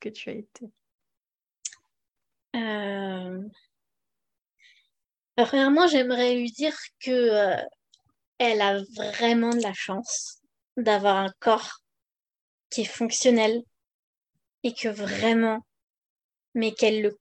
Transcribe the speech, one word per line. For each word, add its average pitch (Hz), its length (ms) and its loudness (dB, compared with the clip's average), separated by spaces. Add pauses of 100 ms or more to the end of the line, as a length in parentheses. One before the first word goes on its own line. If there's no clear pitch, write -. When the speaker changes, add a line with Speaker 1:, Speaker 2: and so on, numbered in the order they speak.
Speaker 1:
que 220 80 -10
tu - 220 -14
as - 40 -10
été ? 214 320 -18 (1900)
Speaker 2:
Euh, 196 840 -6 (2000)
premièrement, 277 500 4
j'aimerais 247 480 2
lui 240 160 -4
dire 294 260 -4 (240)
que, 254 100 -6
euh, 214 460 2 (840)
elle 226 220 2
a 202 200 2 (160)
vraiment 233 540 0
de 240 120 0
la 196 120 -4
chance - 680 -8 (360)
d'avoir 202 400 2
un 190 240 -2
corps - 400 0 (920)
qui - 120 -6
est - 20 -4
fonctionnel 233 760 2 (1000)
et 233 100 -4
que - 140 -6
vraiment, 220 760 0 (920)
mais 226 180 0
qu'elle 214 280 2
le 208 200 0